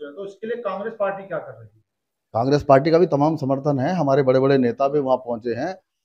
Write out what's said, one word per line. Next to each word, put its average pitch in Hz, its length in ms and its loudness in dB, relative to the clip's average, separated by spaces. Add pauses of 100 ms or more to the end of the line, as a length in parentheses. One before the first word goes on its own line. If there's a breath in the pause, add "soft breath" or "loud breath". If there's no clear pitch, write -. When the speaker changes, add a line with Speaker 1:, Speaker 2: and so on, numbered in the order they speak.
Speaker 1:
रहे 143 60 -12
हैं, 143 80 -18
तो 196 100 -10
इसके 202 200 -14
लिए 233 100 -6
कांग्रेस 208 420 -8
पार्टी 196 280 -4
क्या 165 120 -8
कर 131 140 -12
रही 113 100 -20
है? - 200 -20 (520)
Speaker 2:
कांग्रेस 135 280 2
पार्टी 139 280 4
का 165 80 6
भी 175 80 4
तमाम 151 300 0
समर्थन 139 420 -2
है, 151 160 -2
हमारे 143 280 2
बड़े 131 180 4
बड़े 135 180 4
नेता 123 300 0
भी 147 100 0
वहाँ 131 180 2
पहुँचे 117 380 -6
हैं। 160 240 -6 (260)